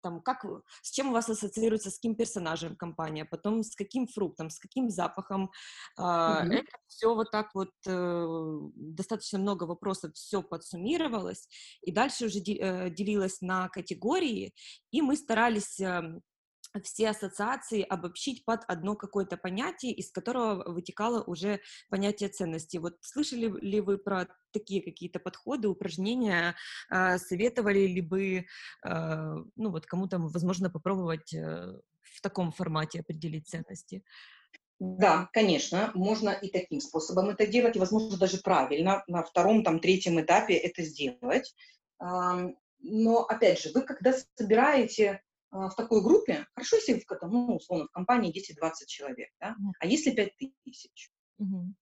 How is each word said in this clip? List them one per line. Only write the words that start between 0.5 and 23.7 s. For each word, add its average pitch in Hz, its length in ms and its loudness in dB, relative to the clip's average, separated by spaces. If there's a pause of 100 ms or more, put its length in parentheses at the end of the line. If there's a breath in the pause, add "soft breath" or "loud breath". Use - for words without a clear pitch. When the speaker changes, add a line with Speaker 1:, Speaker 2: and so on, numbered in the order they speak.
Speaker 1:
с - 100 -12
чем 269 180 -2
у - 20 0
вас 226 160 0
ассоциируется, 214 600 0
с - 60 -10
каким 226 200 -2
персонажем 170 580 -4
компания, 160 520 -6
потом 208 360 -2
с - 140 -8
каким 233 300 -4
фруктом, 165 420 -6
с - 100 -12
каким 254 300 -4
запахом. 190 600 -4 (480 loud breath)
Э, - 40 -4 (240)
Speaker 2:
Мгм. 160 240 2
Speaker 1:
это 254 220 0 (140)
всё 226 280 2
вот 220 160 0
так 214 240 -2
вот, 190 160 -4 (160)
э, 175 400 0 (500)
достаточно 190 640 -6
много 190 260 0
вопросов, 175 500 -6
всё - 280 -6
подсуммировалось, 196 1040 -4 (340 loud breath)
и 180 100 -6
дальше 233 340 0
уже 202 140 -2
де-, 202 180 -4
э, 185 320 -2
делилось 190 520 -2
на 185 260 -2
категории, 202 880 -2 (360 loud breath)
и 294 120 2
мы 285 140 4
старались, 226 640 0
эм, 175 420 -4 (640)
все 214 260 0
ассоциации 214 720 -2
обобщить 185 640 -6
под 220 220 0
одно 180 280 -2
какое-то 196 400 -4
понятие, 247 580 -4
из - 180 -10
которого 220 600 -2
вытекало 208 520 -2
уже 190 360 -4 (300 loud breath)
понятие 202 400 0
ценности. 165 480 -6
Вот 170 240 -6
слышали 247 460 -2 (120)
ли 202 200 0